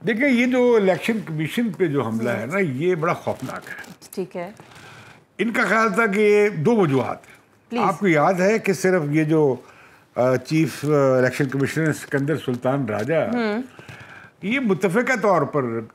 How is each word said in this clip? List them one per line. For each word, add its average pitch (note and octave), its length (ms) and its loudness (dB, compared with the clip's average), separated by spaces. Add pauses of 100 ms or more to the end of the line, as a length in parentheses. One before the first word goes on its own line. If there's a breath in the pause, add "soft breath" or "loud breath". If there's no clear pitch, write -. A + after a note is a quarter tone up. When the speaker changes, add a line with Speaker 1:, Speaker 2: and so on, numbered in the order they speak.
Speaker 1:
देखिए, A3+ 220 0
ये B3 180 4
जो B3 320 4
इलेक्शन G3 420 0
कमीशन E3 500 -4
पे F3 180 -2
जो C#3+ 140 0
हमला A2+ 300 -2
है A2+ 160 -4
ना, F3 100 -4
Speaker 2:
हम्म। G3 80 0
Speaker 1:
ये D#3+ 300 -2
बड़ा E3 180 0
खौफनाक A2 560 -8
है। - 240 -16 (200)
Speaker 2:
ठीक F3+ 220 -10
है। F#3 200 -12 (840 loud breath)
Speaker 1:
इनका A3+ 240 -2
ख्याल G#3+ 280 2
था A3+ 160 2
कि G3+ 140 0
ये G#3 280 4
दो F#3 260 2
वजूहात C3+ 540 0
हैं। - 60 -20 (340)
Speaker 2:
प्लीज। A#3 120 -4
Speaker 1:
आपको G3 260 0
याद E3+ 340 2
है G#3 180 2
कि G3+ 140 0
सिर्फ E3+ 380 0
ये D#3 140 2
जो, D3+ 380 2 (540 loud breath)
अ, B2+ 180 4
चीफ, D#3 500 -2
अ, - 20 -4 (320)
इलेक्शन B2+ 260 0
कमिश्नर C#3 460 -2
सिकंदर C#3 460 -4
सुल्तान B2+ 500 -2
राजा, A#2+ 380 -2
Speaker 2:
हम्म। A3+ 380 -4 (800 loud breath)
Speaker 1:
ये A#3 160 -2
मुतफ़िका A3+ 560 0
तौर F#3 300 2
पर A#2 500 -4